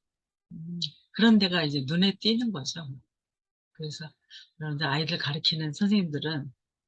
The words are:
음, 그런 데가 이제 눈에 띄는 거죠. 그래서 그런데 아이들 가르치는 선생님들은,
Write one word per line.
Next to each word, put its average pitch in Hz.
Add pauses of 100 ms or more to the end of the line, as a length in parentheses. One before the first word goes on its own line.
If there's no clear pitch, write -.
(520)
음, 170 (320)
그런 220
데가 180
이제 143
눈에 185
띄는 226
거죠. 151 (840)
그래서 156 (500)
그런데 151
아이들 156
가르치는 151
선생님들은, 156 (360)